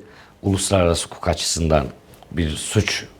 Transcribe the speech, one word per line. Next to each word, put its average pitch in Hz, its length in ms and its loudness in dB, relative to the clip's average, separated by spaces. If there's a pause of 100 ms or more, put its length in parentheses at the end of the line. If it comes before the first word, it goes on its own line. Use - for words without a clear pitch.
(420)
uluslararası 95 680 2
hukuk - 180 -8
açısından 80 580 0 (460)
bir 82 180 -2
suç - 560 -2 (140)